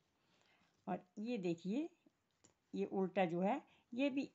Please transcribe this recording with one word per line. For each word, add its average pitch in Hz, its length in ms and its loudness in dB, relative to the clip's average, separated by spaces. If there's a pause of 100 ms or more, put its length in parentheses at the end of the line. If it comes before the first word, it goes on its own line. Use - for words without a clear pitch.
(880)
और - 160 -4 (160)
ये 233 200 -2
देखिए, 185 500 0 (840)
ये 196 140 0
उल्टा 190 400 2
जो 175 140 0
है 226 200 2 (320)
ये 269 160 2
भी 262 260 -2